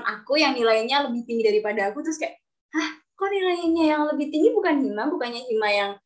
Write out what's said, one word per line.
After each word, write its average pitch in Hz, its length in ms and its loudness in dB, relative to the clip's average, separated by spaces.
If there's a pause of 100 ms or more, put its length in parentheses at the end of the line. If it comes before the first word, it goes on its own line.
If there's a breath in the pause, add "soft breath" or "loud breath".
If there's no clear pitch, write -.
aku 208 320 -2
yang 277 160 2
nilainya 240 520 2
lebih 240 200 -6
tinggi 233 160 -2
daripada 208 480 0
aku, 285 120 -8
terus 320 120 -4
kayak, - 240 -8 (320)
"Hah, 311 280 -4 (160)
kok 392 160 -2
nilainya 339 640 2
yang 302 120 0
lebih 294 240 -2
tinggi 330 240 4
bukan 339 280 2
Hima? 214 280 -2
Bukannya 240 400 -6
Hima 214 240 2
yang 202 160 0 (160)